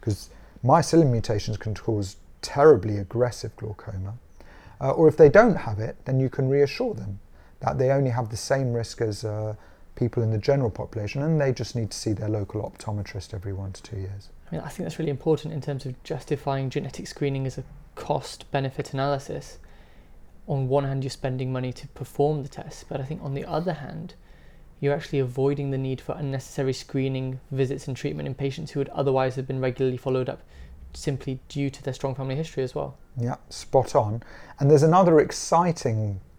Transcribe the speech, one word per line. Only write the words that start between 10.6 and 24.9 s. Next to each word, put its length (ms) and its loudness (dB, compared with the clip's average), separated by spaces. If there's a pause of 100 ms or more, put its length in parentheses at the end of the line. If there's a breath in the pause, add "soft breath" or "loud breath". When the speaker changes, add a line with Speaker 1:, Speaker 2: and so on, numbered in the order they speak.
Speaker 1:
population, 520 -6
and 180 2
they 120 2
just 240 -4
need 140 -2
to 60 -10
see 160 -2
their 160 -4
local 340 -2
optometrist 720 -8
every 200 -8
one 200 -8
to 100 -16
two 140 -10
years. 320 -10 (220)
Speaker 2:
I 60 -6
mean, 80 -6
I 40 -10
think 180 -8
that's 120 -8
really 120 -2
important 440 0
in 60 -6
terms 260 -6
of 160 -10
justifying 680 -4
genetic 380 -6
screening 400 -2
as 100 -6
a 80 -10 (300)
cost-benefit 960 -4
analysis. 680 -4 (880 soft breath)
On 220 -2
one 160 2
hand, 200 -2
you're 60 -4
spending 420 -4
money 200 -2
to 160 -14
perform 540 -2
the 60 -10
test, 400 -14
but 120 -6
I 40 -4
think 180 -8
on 120 -6
the 120 -6
other 280 -2
hand, 400 -12 (680 soft breath)
you're 140 2